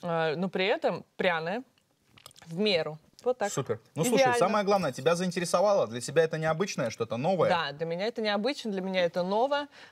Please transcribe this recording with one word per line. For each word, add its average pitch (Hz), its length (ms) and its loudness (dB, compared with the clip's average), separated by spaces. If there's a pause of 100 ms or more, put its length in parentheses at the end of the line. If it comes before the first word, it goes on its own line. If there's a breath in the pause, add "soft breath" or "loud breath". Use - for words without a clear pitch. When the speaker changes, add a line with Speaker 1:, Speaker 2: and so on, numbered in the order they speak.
Speaker 1:
А, 165 320 0
но 180 140 -2
при 185 180 -2
этом 247 360 -2 (120)
пряное, 233 480 -2 (840)
в 165 120 -12
меру. 160 400 0 (260)
Вот 247 160 0
так. 208 120 -2
Speaker 2:
Супер. - 280 -4 (160)
Ну, 151 80 0
слушай, 247 180 4
Speaker 1:
Идеально. 247 180 4
Speaker 2:
самое 208 260 4
главное, 185 260 2
тебя 156 240 0
заинтересовало, 180 720 2
для 117 140 -8
тебя 151 220 2
это 160 140 0
необычное, 160 540 -2
что-то 113 260 -6
новое? 156 320 2
Speaker 1:
Да, 165 240 0
для 156 140 -8
меня 175 180 -4
это 240 160 -4
необычно, 214 500 -2
для 190 100 -4
меня 185 220 0
это 175 200 0
ново, 214 440 0 (240 loud breath)